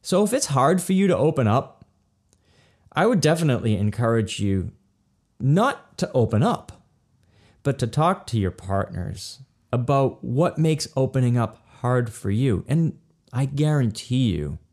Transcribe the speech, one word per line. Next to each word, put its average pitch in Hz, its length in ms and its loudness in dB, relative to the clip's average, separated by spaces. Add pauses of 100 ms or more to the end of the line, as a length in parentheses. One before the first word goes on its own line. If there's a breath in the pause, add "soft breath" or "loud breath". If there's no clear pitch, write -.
So 190 240 0
if 214 80 -2
it's - 140 -2
hard 143 340 2
for - 100 -4
you 190 160 4
to 175 80 2
open 135 320 2
up, - 380 0 (1040 soft breath)
I 170 140 0
would 220 160 2
definitely 139 560 2
encourage 110 640 0
you 95 320 -2 (640)
not 190 580 0
to - 160 -4
open 113 280 2
up, - 420 -2 (800 soft breath)
but 139 140 0
to 123 80 -2
talk 165 400 0
to 113 140 -2
your 92 120 0
partners 98 880 -6 (320)
about 131 500 0
what 123 340 0
makes 156 380 0
opening 127 420 0
up 113 240 -2 (200)
hard 123 300 0
for - 200 -6
you. 113 360 0
And 160 300 0 (360)
I 131 120 -2
guarantee 135 840 0
you 76 260 -4 (160)